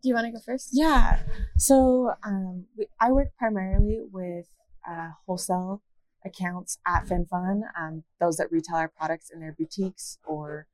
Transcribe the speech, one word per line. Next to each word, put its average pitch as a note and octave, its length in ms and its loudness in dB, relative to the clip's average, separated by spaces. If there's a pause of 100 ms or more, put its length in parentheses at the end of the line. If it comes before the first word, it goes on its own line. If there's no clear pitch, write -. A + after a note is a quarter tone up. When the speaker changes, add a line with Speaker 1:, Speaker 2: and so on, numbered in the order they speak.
Speaker 1:
Do C4 60 -2
you B3 60 2
wanna A#3 180 -2
go A3+ 120 -14
first? C4 280 -8
Speaker 2:
Yeah. C#4+ 480 6 (380)
So, B3+ 560 4 (100)
um, F#3+ 400 -6 (140)
we, - 80 -4 (120)
I A#3+ 140 4
work C#4 240 4
primarily G#3 640 2 (100)
with, F3+ 360 -10 (420)
uh, E3 220 -10 (160)
wholesale F#3 560 -4 (420)
accounts F3+ 640 -8
at F3 180 0
FinFun, F#3 560 -2 (180)
um, D#3+ 260 -10 (140)
those E3+ 200 0
that D#3+ 120 -4
retail E3 260 -2
our D#3+ 120 -2
products D#3+ 420 -8
in E3 100 -20
their D#3 120 -14
boutiques F#3 720 -8
or D3+ 500 -10